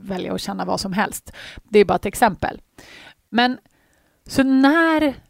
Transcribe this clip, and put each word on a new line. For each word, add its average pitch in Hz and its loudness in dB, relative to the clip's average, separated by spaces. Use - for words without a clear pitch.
välja 190 -8
att 185 -6
känna 190 -8
vad 190 -4
som 196 -8
helst. - -6
Det - 2
är 202 6
bara 175 0
ett 180 -4
exempel. - -2
Men 247 0
så - 2
när 294 4